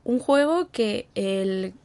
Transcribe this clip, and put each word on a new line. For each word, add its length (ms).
un 160
juego 520
que 440
el 580